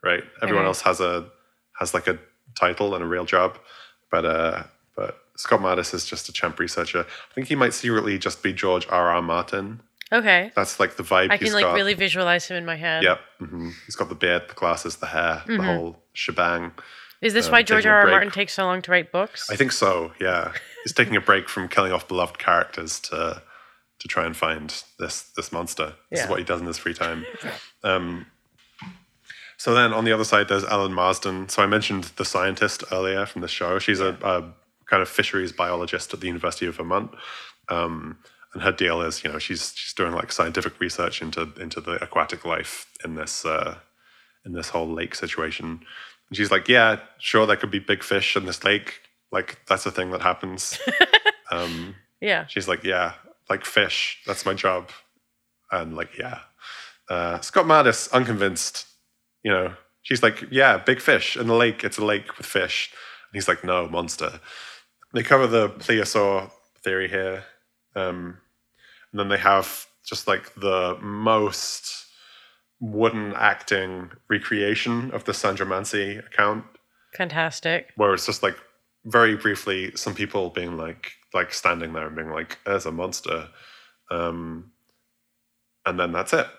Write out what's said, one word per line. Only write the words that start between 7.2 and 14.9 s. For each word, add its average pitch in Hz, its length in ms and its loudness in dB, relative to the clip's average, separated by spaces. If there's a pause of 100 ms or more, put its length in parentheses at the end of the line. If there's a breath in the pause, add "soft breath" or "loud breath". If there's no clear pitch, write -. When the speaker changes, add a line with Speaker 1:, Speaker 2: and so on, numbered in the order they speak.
Speaker 1:
think 135 160 -6
he 151 60 2
might 123 180 2
secretly 107 440 0
just 90 240 -4
be 95 120 0
George 90 360 0
R 87 200 4
R 87 120 4
Martin. 95 600 -4 (320)
Speaker 2:
Okay. 214 420 4
Speaker 1:
That's, - 240 0
like, - 160 2
the 90 80 -8
vibe 95 280 4
Speaker 2:
I 104 40 6
Speaker 1:
he's 98 140 0
Speaker 2:
can, - 60 0
like, 95 100 4
Speaker 1:
got. 87 80 4
Speaker 2:
really 196 220 2
visualize 175 520 2
him 185 80 -8
in 170 100 -6
my 165 120 -4
head. 160 260 0
Speaker 1:
Yep. 90 160 4 (220)
Mm-hmm. 85 280 -8 (160)
He's - 120 -12
got 95 100 -2
the 80 80 -10
beard, 87 320 0
the - 60 -20
glasses, 85 440 -2